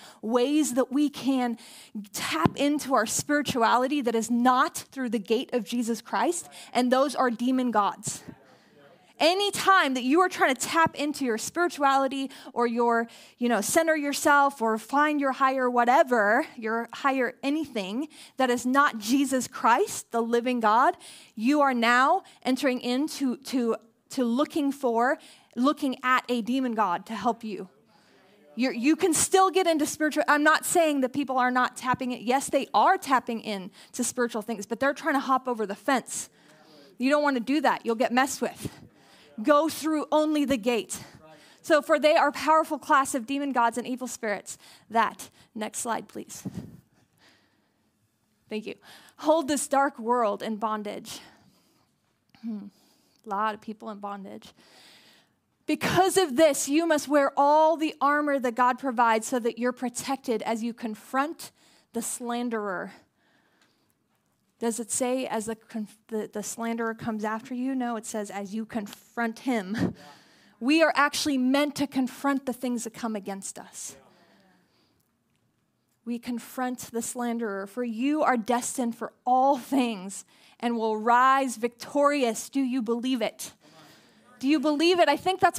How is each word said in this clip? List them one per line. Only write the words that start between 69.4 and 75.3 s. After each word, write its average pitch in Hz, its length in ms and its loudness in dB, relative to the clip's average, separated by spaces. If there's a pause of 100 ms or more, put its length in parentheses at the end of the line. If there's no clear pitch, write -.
Yeah. 277 100 0 (680)
We 302 240 2
are 302 140 4
actually 285 420 2
meant 277 380 2
to 285 100 0
confront 269 580 -2
the 247 80 -4
things 240 300 -4
that 220 100 -10
come 220 220 -6
against 196 420 -10
us. - 380 -16
Yeah. - 100 -20 (2000)